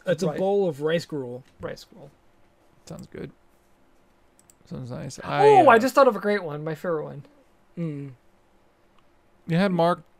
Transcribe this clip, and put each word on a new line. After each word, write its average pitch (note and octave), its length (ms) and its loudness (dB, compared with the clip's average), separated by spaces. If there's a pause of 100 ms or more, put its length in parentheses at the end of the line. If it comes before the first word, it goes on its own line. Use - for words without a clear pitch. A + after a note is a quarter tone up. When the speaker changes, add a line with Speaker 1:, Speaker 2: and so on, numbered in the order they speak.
Speaker 1:
it's E3+ 160 -2
a F3 60 0
Speaker 2:
Rice. D3 100 -6
Speaker 1:
bowl G3 300 0
of C#3+ 140 -8
rice D#3+ 220 0
gruel. B2+ 380 -10 (180)
Speaker 2:
Rice C#3 240 -14
gruel. D3+ 260 -20 (760)
Speaker 3:
Sounds - 200 -16
good. - 260 -16 (1300)
Sounds C3 240 -14
nice. C#3 280 -14
Speaker 2:
Oh, - 100 -14
Speaker 3:
I, G4+ 360 6
uh, C4+ 60 8
Speaker 2:
I A3+ 80 10
just B3+ 160 -2
thought C#4 120 6
of A#3 80 2
a F#3+ 60 -8
great G3+ 240 -2
one. D3 180 -10
My D#3 120 -6
favorite D#3 300 -6
one. C#3+ 180 -14 (560)
Speaker 1:
Mm. C#3+ 320 -10 (1400)
Speaker 3:
You E3 100 -2
had G3 160 2
Mark. E3+ 300 0 (180)